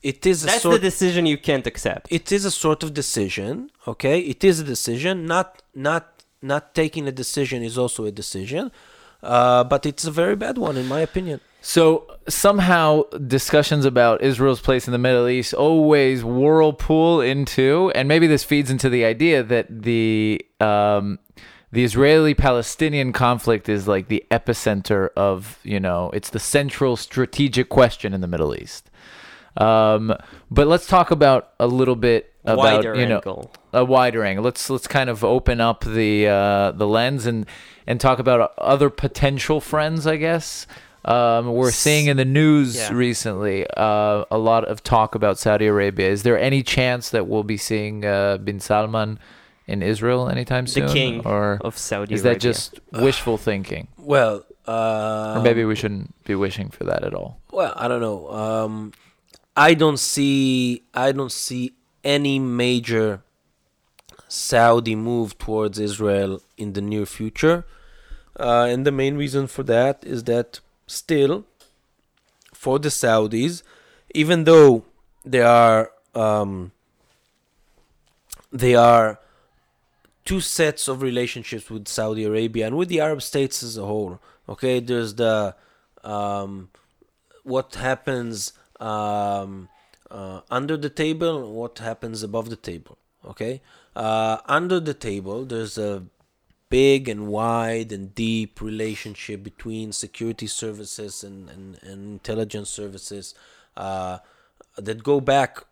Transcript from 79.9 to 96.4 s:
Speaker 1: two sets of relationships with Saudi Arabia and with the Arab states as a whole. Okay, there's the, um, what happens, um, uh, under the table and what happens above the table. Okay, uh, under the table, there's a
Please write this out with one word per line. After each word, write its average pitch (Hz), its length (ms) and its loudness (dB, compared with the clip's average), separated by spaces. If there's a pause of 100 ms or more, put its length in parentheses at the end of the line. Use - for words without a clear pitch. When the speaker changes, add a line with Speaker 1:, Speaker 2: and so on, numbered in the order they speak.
Speaker 1:
two 190 140 -2
sets - 480 -2
of 131 140 -6
relationships 123 680 -6
with 107 180 -12
Saudi 110 360 -4
Arabia 110 440 -2
and 123 100 -4
with 180 100 -2
the 175 140 -2
Arab 151 200 -2
states 139 420 -4
as 113 140 -12
a 101 80 -10
whole. 101 340 -6 (280)
Okay, 127 320 -4
there's 117 360 -6
the, 110 400 0 (480)
um, 101 640 -8 (720)
what 131 320 -6
happens, 123 800 -6 (260)
um, 101 920 -6 (400)
uh, 95 400 -16
under 135 280 -6
the 147 120 -8
table 160 540 -4
and 107 100 -14
what 117 260 -12
happens 113 440 -12
above 110 260 -8
the 110 60 -12
table. - 420 -16 (280)
Okay, 120 360 -10 (340)
uh, 110 500 -2
under 175 340 -2
the 156 160 -8
table, 101 500 -10
there's 113 320 -10
a 101 260 -6 (640)